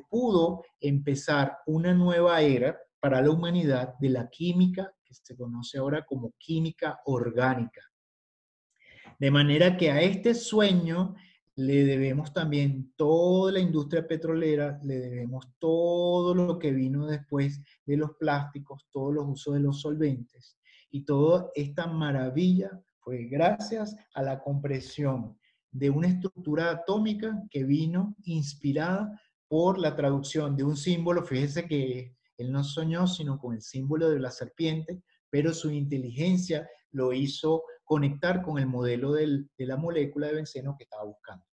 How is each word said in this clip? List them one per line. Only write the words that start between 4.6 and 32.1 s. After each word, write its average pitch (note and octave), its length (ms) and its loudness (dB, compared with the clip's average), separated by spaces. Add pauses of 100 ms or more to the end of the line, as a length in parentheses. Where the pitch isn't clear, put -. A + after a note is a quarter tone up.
que - 80 -20
se - 240 -20
conoce A#2+ 400 -8
ahora C#3+ 280 -2
como A#2+ 320 -8
química D#3+ 680 -4
orgánica. B2 760 0 (1400)
De C#3 120 2
manera D3 460 6
que E3 140 4
a C#3+ 100 4
este G3+ 320 2
sueño F#3 840 2 (420)
le C#3 280 4
debemos C3+ 480 0
también C#3+ 640 0
toda F3+ 560 4
la F#3+ 60 2
industria D#3+ 460 0
petrolera, D#3 760 -2
le C3+ 160 -4
debemos B2 460 -8 (120)
todo F3 760 2
lo F3 240 2
que D3+ 120 0
vino C3+ 340 0
después C#3+ 560 -2 (240)
de C#3+ 100 0
los D3+ 240 -2
plásticos, C#3+ 720 -4
todos C#3 220 -4
los D3 120 -2
usos C#3+ 280 -6
de C#3+ 80 0
los C#3+ 180 0
solventes D3+ 800 -4 (320)
y C#3+ 160 -10
toda D#3+ 500 4
esta D3 320 -4
maravilla D#3+ 840 0 (340)
fue B2 200 -8
gracias G#3 680 -2 (200)
a C#3 80 -4
la C3+ 180 -4
compresión C#3 960 -4 (320)
de C3+ 220 0
una D#3+ 160 2
estructura F3+ 640 -2
atómica G#3 680 -2 (120)
que C3+ 120 -4
vino E3 600 0
inspirada E3 960 -4 (260)
por F3 300 2
la D#3 180 -2
traducción C#3 600 -2
de C3+ 80 -2
un D3 120 0
símbolo. E3+ 480 0
Fíjense D3 440 -2
que B2+ 480 -4 (200)